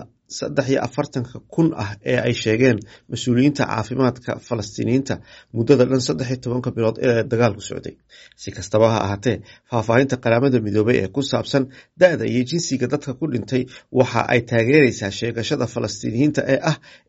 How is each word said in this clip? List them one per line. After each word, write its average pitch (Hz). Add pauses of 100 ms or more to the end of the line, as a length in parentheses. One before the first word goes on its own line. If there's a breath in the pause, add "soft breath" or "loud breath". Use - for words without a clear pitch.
(260)
saddex 143
iyo 135
afartanka 131 (120)
kun 165
ah 101
ee 131
ay 120
sheegeen 113 (300 loud breath)
mas-uuliyiinta 127
caafimaadka 123
Falastiiniyiinta 117 (360 loud breath)
muddada 120
dhan 131
saddex 123
iyo 127
tobanka 123
bilood 113
ee 117
dagaalku 113
socday. - (380 loud breath)
Si -
kastaba 107
ha 110
ahaatee, 101 (280 loud breath)
faahfaahinta 120
Qaramada 123
Midoobay 107
ee 98
ku 113
saabsan 131 (340 loud breath)
da'da 165
iyo 113
jinsiga 135
dadka 143
ku 131
dhintay 123 (260 loud breath)
waxa 120
ay 120
taageeraysaa 117
sheegashada 117
Falastiiniyiinta 117
ee 135
ah 156 (320 loud breath)